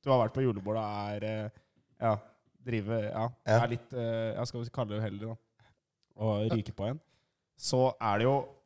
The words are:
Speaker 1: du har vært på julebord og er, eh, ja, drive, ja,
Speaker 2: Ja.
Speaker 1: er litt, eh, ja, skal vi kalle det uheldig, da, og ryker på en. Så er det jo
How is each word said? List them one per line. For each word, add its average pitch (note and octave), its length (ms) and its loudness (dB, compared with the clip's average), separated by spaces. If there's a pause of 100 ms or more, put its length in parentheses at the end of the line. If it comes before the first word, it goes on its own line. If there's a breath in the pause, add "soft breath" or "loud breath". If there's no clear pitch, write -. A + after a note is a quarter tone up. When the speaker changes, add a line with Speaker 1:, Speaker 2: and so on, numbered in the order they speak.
Speaker 1:
du C#3+ 80 4
har B2 80 6
vært A2 140 2
på C3+ 100 2
julebord G#2+ 320 0
og G#2 320 -4
er, G#2 160 -4
eh, G#2+ 240 -4 (500 soft breath)
ja, A2+ 140 4 (520)
drive, A2+ 340 -2 (100)
ja, A2 160 -2 (220)
Speaker 2:
Ja. A2 100 6
Speaker 1:
er A#2 160 4
litt, - 240 -8
eh, A2+ 400 -2
ja, A#2+ 80 -2
skal A#2+ 160 -8
vi A#2 80 -8
kalle G#2+ 240 -4
det G#2+ 80 -2
uheldig, G#2+ 320 -6
da, - 320 -20 (520 soft breath)
og A2 360 0
ryker A2 240 -4
på G2 100 -2
en. C#3+ 140 -6 (580)
Så - 220 2 (180)
er G#2+ 220 2
det B2 80 6
jo C#3 80 4 (280)